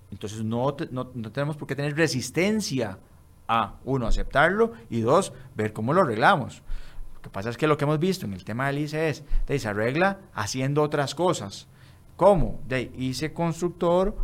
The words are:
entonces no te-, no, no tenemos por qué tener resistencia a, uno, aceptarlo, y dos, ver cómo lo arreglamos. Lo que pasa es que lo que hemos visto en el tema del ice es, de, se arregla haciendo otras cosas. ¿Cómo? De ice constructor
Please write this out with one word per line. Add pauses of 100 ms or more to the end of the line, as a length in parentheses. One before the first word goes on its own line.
(120)
entonces
no
te-,
no,
no
tenemos
por
qué
tener
resistencia (500)
a, (100)
uno,
aceptarlo, (160)
y
dos, (240)
ver
cómo
lo
arreglamos. (540)
Lo
que
pasa
es
que
lo
que
hemos
visto
en
el
tema
del
ice
es, (240)
de,
se
arregla (120)
haciendo
otras
cosas. (500)
¿Cómo?
De
ice
constructor